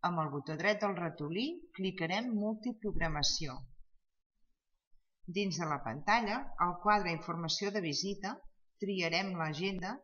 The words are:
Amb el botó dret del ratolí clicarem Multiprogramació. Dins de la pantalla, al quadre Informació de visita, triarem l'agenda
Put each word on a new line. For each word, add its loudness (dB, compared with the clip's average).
Amb 2
el 0
botó -4
dret 2
del 2
ratolí -2
clicarem -2
Multiprogramació. 0
Dins 0
de 0
la 0
pantalla, 2
al 2
quadre 4
Informació -2
de 0
visita, -2
triarem 0
l'agenda -2